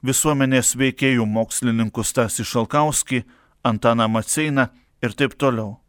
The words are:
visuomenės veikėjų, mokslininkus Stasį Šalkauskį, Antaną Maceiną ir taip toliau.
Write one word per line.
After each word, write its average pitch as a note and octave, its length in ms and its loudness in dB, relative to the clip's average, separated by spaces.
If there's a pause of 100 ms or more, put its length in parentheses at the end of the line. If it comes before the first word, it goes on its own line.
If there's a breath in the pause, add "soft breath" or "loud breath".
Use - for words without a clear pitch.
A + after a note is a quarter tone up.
visuomenės C3+ 720 2
veikėjų, C3 480 2
mokslininkus A2+ 880 -2
Stasį A2+ 320 -2
Šalkauskį, C3 760 -2 (400 soft breath)
Antaną A#2 440 2
Maceiną C3+ 640 0 (320 soft breath)
ir A2+ 100 -2
taip C#3 240 -2
toliau. A2+ 520 -2